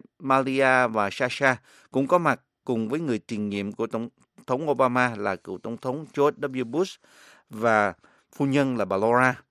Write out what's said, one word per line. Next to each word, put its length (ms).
Malia 680
và 240
Sasha 460
cũng 160
có 100
mặt 240
cùng 240
với 100
người 200
tiền 300
nhiệm 220
của 160
Tổng 220
thống 220
Obama 480
là 180
cựu 220
Tổng 200
thống 280
George 300
W. 180
Bush 360
và 440
phu 100
nhân 320
là 80
bà 120
Laura. 540